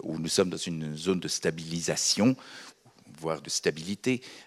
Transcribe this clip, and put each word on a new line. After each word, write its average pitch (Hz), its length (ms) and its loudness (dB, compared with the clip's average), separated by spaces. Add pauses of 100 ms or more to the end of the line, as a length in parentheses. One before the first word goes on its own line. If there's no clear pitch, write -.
où 80 160 -6
nous 80 100 -2
sommes 92 200 4
dans 87 80 -4
une 78 400 -4
zone 90 240 2
de 78 80 -4
stabilisation, 82 1080 2 (840)
voire 80 220 -2
de - 80 -8
stabilité, 92 720 0 (240)